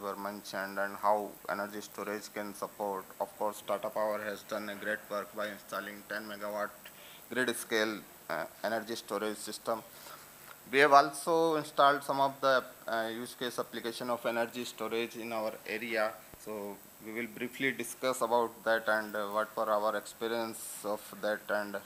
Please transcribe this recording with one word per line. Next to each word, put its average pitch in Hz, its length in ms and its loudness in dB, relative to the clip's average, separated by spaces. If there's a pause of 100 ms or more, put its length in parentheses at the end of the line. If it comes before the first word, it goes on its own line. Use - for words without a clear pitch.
were 98 140 -4
mentioned 98 640 -6
and 101 240 0
how 104 280 4 (180)
energy 104 320 -2
storage 104 520 -6
can 104 220 -6
support. 95 500 -4 (160)
Of 98 160 -6
course, 104 300 -4
Tata 104 240 -2
Power 107 320 0
has 101 220 -8
done 107 240 -6
a 101 80 -6
great 104 240 -2 (100)
work 101 240 -4
by 104 140 -2
installing 101 600 -8
ten 107 200 -6
megawatt 104 420 -4 (640)
grid 120 240 2
scale, 110 420 2 (320)
uh, 82 140 0 (180)
energy 110 320 0
storage 107 440 -2
system. 107 440 -4 (920)
We 135 80 8
have 143 120 10
also 160 640 8
installed 147 480 6
some 139 160 0
of 135 220 2
the, 131 240 6 (240)
uh, 113 260 0
use 120 240 -8
case 123 220 -4
application 117 500 -4
of 120 160 0
energy 117 380 0
storage 113 500 -2
in 117 180 -6
our 110 200 -2 (120)
area. 110 460 0 (340)
So 101 320 -6 (280)
we 110 80 -8
will 113 160 -4
briefly 123 420 -2
discuss 123 500 -2
about 117 440 2
that 113 240 2
and, 107 260 2
uh, 104 140 -2
what 107 280 0
were 110 140 2
our 107 240 4
experience 113 640 -2 (260)
of 104 160 -2 (220)
that 107 160 2 (120)
and 104 360 0